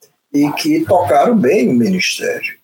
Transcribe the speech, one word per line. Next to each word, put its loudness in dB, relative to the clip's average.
e 0
que -2
tocaram 2
bem 2
o 0
Ministério. -2